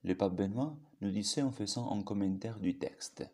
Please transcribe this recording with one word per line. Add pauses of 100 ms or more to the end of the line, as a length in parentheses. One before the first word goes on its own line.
Le
pape
Benoît (220)
nous
disait
en
faisant
un
commentaire
du
texte